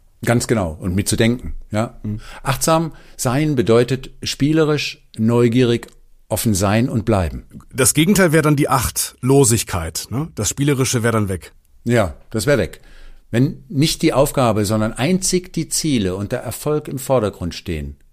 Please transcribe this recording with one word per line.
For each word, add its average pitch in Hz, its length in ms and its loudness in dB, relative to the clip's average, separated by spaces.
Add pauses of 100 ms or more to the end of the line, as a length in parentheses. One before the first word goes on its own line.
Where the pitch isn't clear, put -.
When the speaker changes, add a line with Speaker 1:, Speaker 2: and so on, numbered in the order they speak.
(260)
Speaker 1:
Ganz 117 220 2
genau. 98 240 0
Und 87 240 -4
mitzudenken, 117 580 0 (160)
ja. 110 320 -4
Speaker 2:
Mhm. 107 180 -6 (220)
Speaker 1:
Achtsam 160 520 0 (220)
sein 143 400 0
bedeutet 123 540 2 (140)
spielerisch, 151 840 0 (120)
neugierig, 120 680 2 (440)
offen 110 240 0
sein 104 360 2
und 117 160 -2
bleiben. 82 400 0 (280)
Speaker 2:
Das 123 200 2
Gegenteil 175 400 4
wäre 160 80 6
dann 147 160 4
die 147 100 2
Achtlosigkeit, 120 1400 0
ne? 147 260 -4
Das 104 140 -4
Spielerische 131 520 0
wäre 117 120 0
dann 107 160 0
weg. 92 240 -8 (320)
Speaker 1:
Ja, 113 300 2 (160)
das 110 140 -4
wäre 143 120 4
weg. 85 240 -4 (500)
Wenn 135 380 0
nicht 156 320 0
die 156 100 2
Aufgabe, 120 540 2
sondern 110 260 0
einzig 180 640 -2
die 160 160 -4
Ziele 101 480 -2
und 104 160 -6
der 123 80 -4
Erfolg 147 480 -4
im 135 100 -8
Vordergrund 104 560 -2
stehen, 73 400 -8 (180)